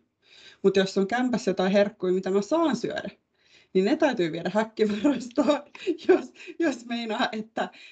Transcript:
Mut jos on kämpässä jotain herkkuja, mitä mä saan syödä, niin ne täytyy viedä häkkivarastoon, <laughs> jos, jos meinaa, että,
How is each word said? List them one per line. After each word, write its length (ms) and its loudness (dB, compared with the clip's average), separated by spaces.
Mut 140 4
jos 200 2
on 100 2
kämpässä 440 0
jotain 200 0
herkkuja, 420 2
mitä 180 -2
mä 100 2
saan 340 0
syödä, 340 -6
niin 120 4
ne 100 2
täytyy 360 0
viedä 220 -6
häkkivarastoon, 1120 0
<laughs> 220 -4
jos, 260 2
jos 260 -2
meinaa, 460 -4
että, 380 -6